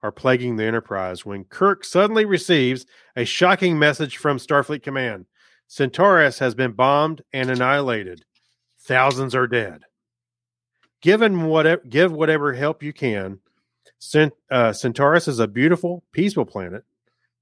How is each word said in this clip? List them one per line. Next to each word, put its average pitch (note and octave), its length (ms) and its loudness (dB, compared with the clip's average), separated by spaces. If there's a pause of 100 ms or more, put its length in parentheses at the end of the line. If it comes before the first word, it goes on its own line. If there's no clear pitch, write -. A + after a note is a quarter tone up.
are G#2+ 100 -6
plaguing B2 440 -2
the G#2+ 100 -4
Enterprise G2 600 -6
when G2+ 200 -12
Kirk F#3+ 400 0
suddenly G#3+ 400 0
receives D3 600 0 (300)
a B2 100 -4
shocking F3+ 520 0
message D3 400 0
from C#3+ 200 -2
Starfleet C#3+ 460 -2
Command. A#2+ 420 -6 (420)
Centaurus D#3 720 2
has B2 160 -2
been B2 160 -2
bombed C#3+ 500 0 (100)
and C3 200 -4
annihilated. B2 760 -2 (540)
Thousands C3 560 0
are B2+ 120 0
dead. G#2+ 340 -4 (1200)
Given G3 460 2
whate-, D#3+ 420 2
give E3 220 2
whatever D3+ 420 0
help D3 300 -4
you D3 100 -8
can. G2 460 -6 (600)
Cent-, D3+ 340 2 (180)
uh, A#2 220 2
Centaurus C#3 540 0
is C3 120 -4
a A2 80 2
beautiful, E3+ 640 -2
peaceful F3+ 340 -2
planet, F#2+ 380 -12 (580)